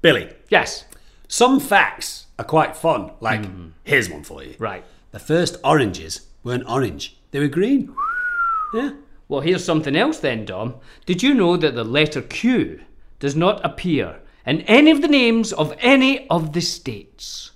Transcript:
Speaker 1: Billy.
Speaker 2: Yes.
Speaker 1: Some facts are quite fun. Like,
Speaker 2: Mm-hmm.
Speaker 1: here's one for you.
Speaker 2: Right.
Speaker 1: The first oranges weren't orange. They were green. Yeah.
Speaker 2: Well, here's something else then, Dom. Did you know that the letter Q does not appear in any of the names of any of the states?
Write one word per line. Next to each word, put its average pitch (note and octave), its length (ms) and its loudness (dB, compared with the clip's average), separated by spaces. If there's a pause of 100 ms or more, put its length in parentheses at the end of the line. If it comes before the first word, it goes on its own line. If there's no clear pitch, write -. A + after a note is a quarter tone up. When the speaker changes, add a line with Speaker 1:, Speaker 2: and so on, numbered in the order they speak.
Speaker 1:
Billy. G#2+ 280 4 (200)
Speaker 2:
Yes. - 360 0 (420)
Speaker 1:
Some B3 320 4
facts - 680 0 (100)
are A#2 80 -8
quite D#3 300 2
fun. A#2 440 -2
Like, A2 220 -2
Speaker 2:
Mm-hmm. F#2 260 -12 (160)
Speaker 1:
here's B2+ 260 2
one D2 140 -16
for C#2 200 -18
you. C2 160 -18
Speaker 2:
Right. G2 240 -8 (280)
Speaker 1:
The G#2 80 -16
first E3+ 440 0
oranges A2 640 0 (160)
weren't B2 240 -6
orange. A2+ 500 -4 (140)
They C#3 80 -4
were D3 80 0
green. G#3 480 0 (800)
Yeah. C4 180 -4 (360)
Speaker 2:
Well, C#3 140 -4
here's F3+ 220 0
something D#3 320 0
else C#4 240 0
then, A2+ 260 -4
Dom. G2+ 300 -8 (300)
Did F3+ 180 -2
you C#4 100 4
know F3+ 240 4
that C#3+ 180 0
the A#2 80 -4
letter C#3+ 380 0
Q G#3+ 600 0 (380)
does C#3 160 -4
not F#3 280 2
appear C#3 560 -2 (260)
in D#3 160 0
any D4 300 6
of C#4+ 100 2
the E4 60 0
names A#3 460 2
of D3+ 260 -2
any C4 500 4
of D#3 240 0
the E3+ 80 0
states? - 920 -10